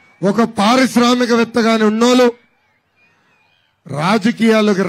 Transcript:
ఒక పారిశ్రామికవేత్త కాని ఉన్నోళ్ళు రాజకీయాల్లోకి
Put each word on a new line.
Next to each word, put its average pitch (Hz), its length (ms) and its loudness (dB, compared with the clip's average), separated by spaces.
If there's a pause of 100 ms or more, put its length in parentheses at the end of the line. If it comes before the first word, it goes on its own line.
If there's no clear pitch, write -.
(300)
ఒక 208 120 0 (180)
పారిశ్రామికవేత్త 240 1040 0
కాని 226 240 0
ఉన్నోళ్ళు 247 380 2 (1600)
రాజకీయాల్లోకి 208 1040 0